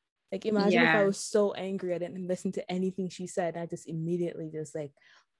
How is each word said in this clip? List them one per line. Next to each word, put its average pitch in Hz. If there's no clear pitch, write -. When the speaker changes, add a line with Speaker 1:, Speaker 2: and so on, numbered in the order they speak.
Speaker 1:
Like, 190
imagine 202
if 165
I 202
Speaker 2:
Yeah. 196
Speaker 1:
was 196
so 208
angry, 185
I 170
didn't 175
listen 185
to -
anything 185
she 180
said. 170
I 170
just 165
immediately 165
just, 156
like, 147